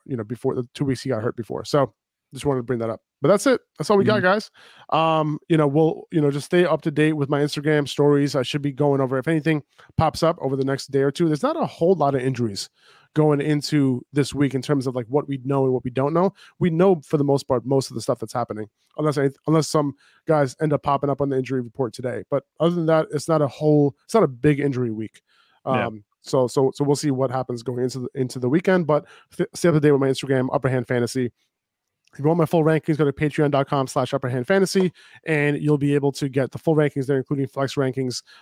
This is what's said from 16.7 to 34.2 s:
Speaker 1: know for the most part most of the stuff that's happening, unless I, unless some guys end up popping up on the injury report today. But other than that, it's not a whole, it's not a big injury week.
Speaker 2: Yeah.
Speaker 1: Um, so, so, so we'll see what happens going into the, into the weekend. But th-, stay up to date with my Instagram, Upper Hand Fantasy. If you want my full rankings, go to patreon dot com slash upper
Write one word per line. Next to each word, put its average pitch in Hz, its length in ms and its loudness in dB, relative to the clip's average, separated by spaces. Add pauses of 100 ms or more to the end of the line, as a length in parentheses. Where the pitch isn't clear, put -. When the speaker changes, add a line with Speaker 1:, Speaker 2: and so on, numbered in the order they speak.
Speaker 1:
know 170 340 4
for - 140 0
the 143 40 4
most 139 240 2
part 123 200 0
most 135 240 0
of 131 40 -14
the 117 60 -6
stuff 123 180 -2
that's - 140 -10
happening, 110 340 -6 (300)
unless 151 220 0
I, 139 100 2 (180)
unless 156 220 2
some 147 260 0 (320)
guys 147 340 2
end 151 120 0
up 139 100 -2
popping 139 280 0
up 135 100 -4
on 143 80 0
the 135 80 -2
injury 131 240 -4
report 120 320 -6
today. 117 380 -8
But 139 140 -2 (140)
other 170 160 2
than 170 120 -2
that, 160 260 2
it's 147 160 -4
not 156 140 2
a 143 40 2
whole, 147 480 2 (120)
it's - 80 -8
not 226 80 6
a 160 60 2
big 135 300 0
injury 127 320 -2
week. 110 300 -10 (460)
Speaker 2:
Yeah. 123 220 0
Speaker 1:
Um, 110 160 -14 (180)
so, 131 260 0
so, 135 260 2
so - 80 -6
we'll 143 140 2
see 151 140 -2
what 131 200 -2
happens 123 320 -6
going 123 220 -4
into 131 160 -6
the, 123 140 -8
into 135 240 -6
the 123 100 -2
weekend. 180 380 2
But 147 180 0 (320)
th-, - 180 -4
stay - 140 0
up 165 60 4
to 156 60 4
date 147 120 4
with 135 80 4
my 135 80 2
Instagram, 131 440 0
Upper 139 180 0
Hand 127 180 -2
Fantasy. 123 420 -2 (840)
If - 40 -18
you 143 80 -4
want 165 120 4
my 165 80 4
full 165 160 2
rankings, 156 360 0
go 156 80 2
to 139 60 0
patreon 151 400 0
dot 139 160 2
com 139 180 0
slash 127 260 -2
upper 135 160 -4